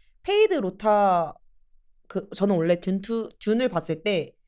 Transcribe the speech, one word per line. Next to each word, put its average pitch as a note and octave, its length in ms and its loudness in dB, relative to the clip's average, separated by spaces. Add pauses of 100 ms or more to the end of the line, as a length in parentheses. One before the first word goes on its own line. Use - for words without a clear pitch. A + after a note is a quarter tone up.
(240)
페이드 G#4 320 2
로타, G3 800 2 (720)
그 G3 280 -8
저는 G3 200 2
원래 E3+ 260 2
듄 F#3 200 -4
투, A3+ 280 -6 (100)
듄을 A#3 300 0
봤을 D#3+ 340 -6
때 F#3+ 300 -2 (140)